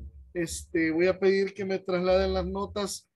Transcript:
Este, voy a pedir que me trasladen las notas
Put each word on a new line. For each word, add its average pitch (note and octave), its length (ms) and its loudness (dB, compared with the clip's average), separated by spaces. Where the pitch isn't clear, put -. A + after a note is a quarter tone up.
Este, E3 580 -2
voy E3 160 2
a F#3 140 2
pedir G3 340 2
que G3+ 100 -6
me F#3+ 140 -2
trasladen F#3 560 2
las F#3 120 -2
notas G3 680 -6